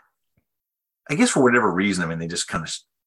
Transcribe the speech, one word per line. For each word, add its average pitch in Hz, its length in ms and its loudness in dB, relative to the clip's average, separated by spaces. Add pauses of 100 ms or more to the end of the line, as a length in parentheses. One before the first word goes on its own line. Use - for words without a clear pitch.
(1080)
I 143 60 -4
guess 240 140 2
for 143 140 2
whatever 120 280 4
reason, 92 320 0
I 82 40 -4
mean, 82 120 -6
they 82 80 -8
just 85 200 -8
kind 82 160 -6
of, 78 100 -12 (340)